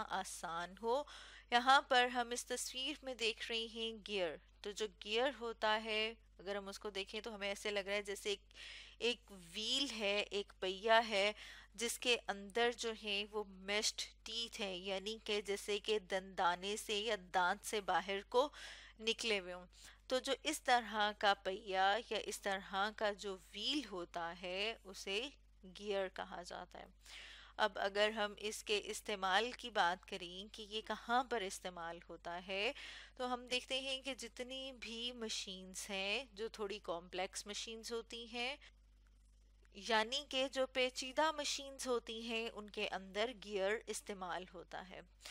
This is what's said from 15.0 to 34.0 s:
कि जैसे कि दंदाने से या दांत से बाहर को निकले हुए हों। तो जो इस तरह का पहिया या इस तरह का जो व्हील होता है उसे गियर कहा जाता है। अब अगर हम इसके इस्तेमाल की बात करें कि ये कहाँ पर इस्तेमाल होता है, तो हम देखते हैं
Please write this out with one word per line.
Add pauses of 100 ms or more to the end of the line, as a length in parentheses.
कि
जैसे
कि (100)
दंदाने
से
या (180)
दांत
से
बाहर
को (500)
निकले
हुए
हों। (440)
तो
जो (100)
इस
तरह (100)
का (120)
पहिया (280)
या (100)
इस
तरह
का
जो (200)
व्हील
होता (120)
है
उसे (480)
गियर
कहा
जाता
है। (720)
अब
अगर
हम
इसके (120)
इस्तेमाल
की
बात
करें
कि
ये
कहाँ
पर
इस्तेमाल (100)
होता (120)
है, (440)
तो
हम
देखते
हैं